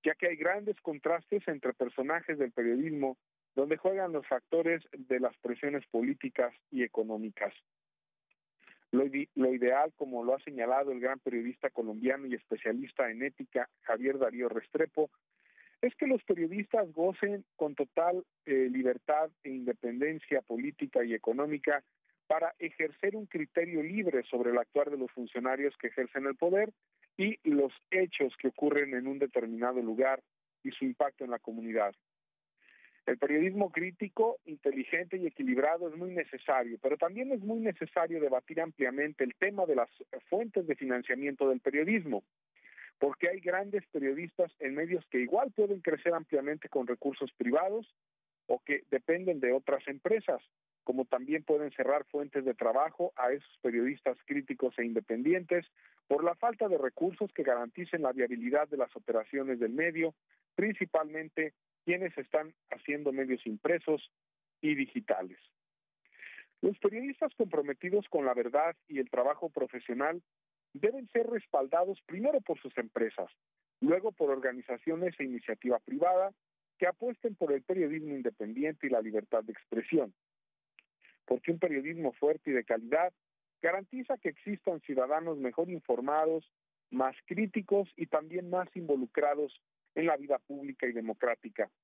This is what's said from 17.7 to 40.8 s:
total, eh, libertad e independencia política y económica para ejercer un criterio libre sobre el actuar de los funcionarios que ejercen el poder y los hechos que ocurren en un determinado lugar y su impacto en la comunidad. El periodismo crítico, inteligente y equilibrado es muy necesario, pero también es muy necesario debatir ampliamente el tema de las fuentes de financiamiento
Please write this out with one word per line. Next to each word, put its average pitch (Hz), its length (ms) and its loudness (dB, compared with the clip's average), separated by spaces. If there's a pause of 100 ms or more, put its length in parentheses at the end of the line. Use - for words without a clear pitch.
total, 175 500 0 (220)
eh, 131 260 4
libertad 131 600 2 (120)
e 143 60 -12
independencia 131 960 -2
política 131 600 -2
y 117 120 0
económica 143 680 0 (440)
para 165 320 2
ejercer 165 560 -4
un 214 100 -6
criterio 170 560 -2
libre 165 480 0
sobre 120 220 0
el 120 80 4
actuar 143 320 0
de 143 60 -4
los 127 140 -4
funcionarios 131 680 -2
que 127 100 -6
ejercen 131 400 -2
el 135 80 -2
poder 196 360 2 (460)
y 208 220 0 (100)
los 139 240 4 (160)
hechos 175 480 0
que 131 120 0
ocurren 143 440 0
en 127 140 -4
un 139 100 -4
determinado 123 640 0
lugar 127 400 2 (420)
y 135 60 -4
su 135 160 -6
impacto 135 380 0
en 123 80 -6
la 117 80 -4
comunidad. 113 560 -2 (1120)
El 127 120 0
periodismo 180 520 2
crítico, 185 760 -2
inteligente 160 720 -4
y 175 100 -2
equilibrado 147 600 0
es 151 80 -12
muy 180 140 -8
necesario, 131 720 -2
pero 143 160 2
también 226 360 0
es 214 80 -2
muy 220 180 -2
necesario 170 600 -2
debatir 143 400 0
ampliamente 143 640 -2
el 123 100 -6
tema 196 300 0
de 156 100 2
las 120 140 2 (400)
fuentes 196 380 0
de 147 80 0
financiamiento 131 760 0